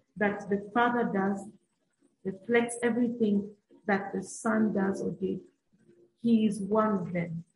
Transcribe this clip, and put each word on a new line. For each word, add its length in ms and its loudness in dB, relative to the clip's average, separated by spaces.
that 340 -2
the 240 -2
Father 380 2
does, 340 0
reflects 580 0
everything 640 0
that 260 -2
the 100 -4
Son 520 0
does 260 0
or 120 -4
did. 280 -4
He 260 4
is 140 0
one 340 2
of 180 -2
them. 320 -4